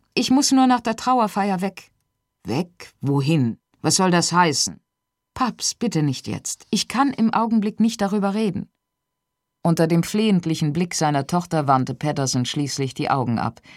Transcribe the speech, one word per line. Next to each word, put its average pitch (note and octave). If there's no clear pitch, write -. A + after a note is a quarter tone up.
ich -
muss C#4
nur C4
nach B3
der A3+
Trauerfeier G#3
weg.“ -
„Weg? -
Wohin? C#3
Was D3+
soll F#3
das E3+
heißen?“ E3
„Paps, -
bitte E3
nicht C3+
jetzt. -
Ich -
kann C4
im A3+
Augenblick A3
nicht A3+
darüber G3
reden.“ G3+
Unter E3
dem E3+
flehentlichen F3
Blick F3
seiner D3
Tochter E3
wandte C3
Patterson C3+
schließlich C#3
die -
Augen B2+
ab, -